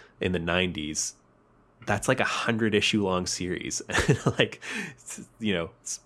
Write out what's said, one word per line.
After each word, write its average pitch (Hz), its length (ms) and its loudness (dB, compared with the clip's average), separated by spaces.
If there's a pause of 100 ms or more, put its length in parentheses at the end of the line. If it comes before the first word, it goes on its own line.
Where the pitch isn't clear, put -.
(200)
in 95 120 0
the 87 80 0
nineties. 82 760 -2 (720)
That's, 101 220 0
like, 131 100 4
a 113 60 2
hundred 113 500 2
issue 104 300 4
long 90 220 2
series. - 600 -4
<laughs> - 520 2
Like, - 220 0 (360)
s-, - 240 -14 (180)
you 107 160 0
know, 82 160 -2 (140)
s-, - 220 -8